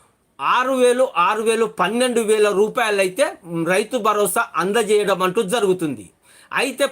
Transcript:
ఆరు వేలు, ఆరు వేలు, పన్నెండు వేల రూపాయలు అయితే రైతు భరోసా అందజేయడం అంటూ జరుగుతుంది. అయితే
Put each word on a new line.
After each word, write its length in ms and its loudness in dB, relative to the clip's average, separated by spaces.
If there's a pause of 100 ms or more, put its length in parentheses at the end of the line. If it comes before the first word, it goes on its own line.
(580)
ఆరు 240 0
వేలు, 240 4 (220)
ఆరు 200 -2
వేలు, 180 2 (160)
పన్నెండు 400 0 (100)
వేల 160 4 (120)
రూపాయలు 460 0
అయితే 200 0 (480)
రైతు 240 0 (100)
భరోసా 340 0 (220)
అందజేయడం 640 0
అంటూ 160 0 (120)
జరుగుతుంది. 500 -2 (560)
అయితే 300 -2